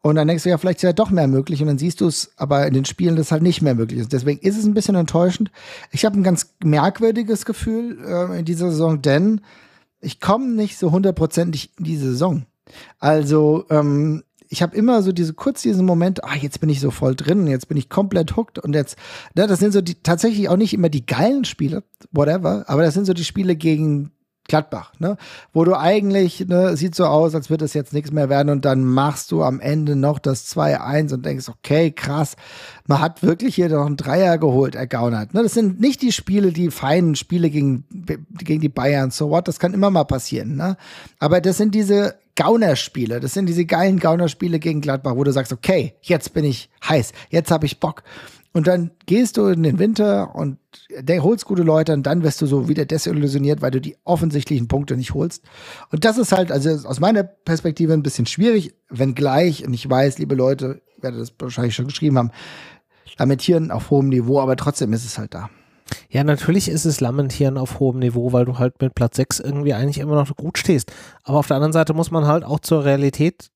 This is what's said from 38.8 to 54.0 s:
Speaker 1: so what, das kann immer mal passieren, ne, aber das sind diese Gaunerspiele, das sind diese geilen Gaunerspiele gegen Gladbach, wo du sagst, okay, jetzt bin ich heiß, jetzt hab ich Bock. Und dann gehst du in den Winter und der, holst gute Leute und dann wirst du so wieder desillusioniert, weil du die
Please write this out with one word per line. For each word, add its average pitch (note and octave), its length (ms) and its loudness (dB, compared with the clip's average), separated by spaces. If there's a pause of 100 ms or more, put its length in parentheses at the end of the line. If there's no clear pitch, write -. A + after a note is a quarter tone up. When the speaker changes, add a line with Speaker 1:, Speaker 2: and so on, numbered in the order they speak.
Speaker 1:
so D3 180 -4
what, E3+ 160 0
das - 140 -6
kann F#3 140 0
immer G3 160 2
mal F3 120 4
passieren, B2 540 -4
ne, F3+ 200 -4 (440)
aber E3 200 4
das F3+ 160 0
sind G#3 160 2
diese G3+ 440 2 (200)
Gaunerspiele, C#3+ 840 0
das C3 140 -6
sind G3 120 -2
diese E3+ 200 0
geilen F#3 320 2
Gaunerspiele E3+ 600 0
gegen D3+ 220 -2
Gladbach, C3+ 340 -4
wo C3+ 100 0
du C#3 80 2
sagst, B2+ 200 -2
okay, C#3+ 480 0
jetzt - 320 -2
bin D#3 120 -2
ich C3+ 260 -4 (180)
heiß, C#3+ 240 0 (160)
jetzt E3 220 0
hab D#3+ 140 2
ich - 160 -4
Bock. - 220 -6 (500)
Und D#3+ 140 2
dann F3 260 0 (120)
gehst A3 320 2
du G#3 100 2
in E3+ 160 2
den D#3+ 160 2
Winter G#3 560 0
und C#3 220 -6 (420)
der, C#3+ 240 0
holst G#3 220 2
gute F#3 180 -2
Leute D#3 300 2
und C#3 120 0
dann F3 180 0
wirst D3+ 180 0
du D#3 60 0
so C3+ 200 0
wieder D3+ 180 0
desillusioniert, D3 800 -2
weil C3+ 100 -2
du C3 80 -2
die D3 240 -14